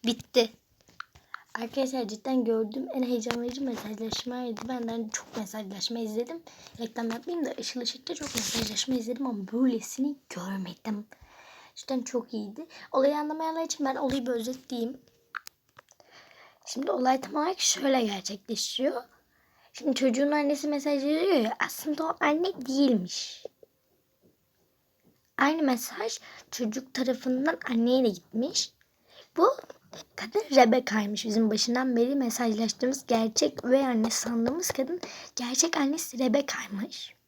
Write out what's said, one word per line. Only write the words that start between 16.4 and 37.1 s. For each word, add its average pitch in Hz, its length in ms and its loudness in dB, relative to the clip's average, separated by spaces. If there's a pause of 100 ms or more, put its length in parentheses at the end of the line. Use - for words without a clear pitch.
Şimdi - 240 -4
olay 262 300 2
tam - 140 -12
olarak 320 260 -2
şöyle 262 420 2
gerçekleşiyor. 220 1000 -4 (720)
Şimdi 262 220 0
çocuğun 269 360 4
annesi 294 380 2
mesaj 285 360 0
veriyor 320 320 4
ya, 226 200 2 (100)
aslında 302 380 -4
o 330 160 -2
anne 311 460 2
değilmiş. 262 800 2 (1900)
Aynı 311 240 4
mesaj 269 560 -2 (320)
çocuk 233 440 -6
tarafından 262 640 0 (120)
anneye 247 340 4
de 226 40 6
gitmiş. 220 640 -2 (640)
Bu 480 140 8 (680)
kadın 381 260 -2 (140)
Rebecca'ymış. 220 680 6
Bizim 220 260 4
başından 240 460 2
beri 247 180 4
mesajlaştığımız, 240 920 0
gerçek 226 560 2
üvey 262 220 6
anne 233 240 2
sandığımız 240 600 0
kadın 311 300 -2 (360)
gerçek 262 400 0
annesi 285 420 -2
Rebecca'ymış. 247 960 -2 (140)